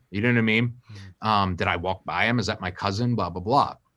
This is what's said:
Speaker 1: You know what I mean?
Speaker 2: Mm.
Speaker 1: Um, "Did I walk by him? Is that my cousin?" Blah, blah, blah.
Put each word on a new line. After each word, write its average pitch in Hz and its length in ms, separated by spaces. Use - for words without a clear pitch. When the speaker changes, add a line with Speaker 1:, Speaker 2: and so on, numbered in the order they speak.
Speaker 1:
You 101 100
know 120 80
what 120 100
I 113 40
mean? 113 320
Speaker 2:
Mm. 107 40
Speaker 1:
Um, 98 300
"Did 95 120
I 90 80
walk 90 280
by 90 220
him? 120 120
Is 98 80
that 104 140
my 90 100
cousin?" 107 440
Blah, 90 160
blah, 90 120
blah. 110 320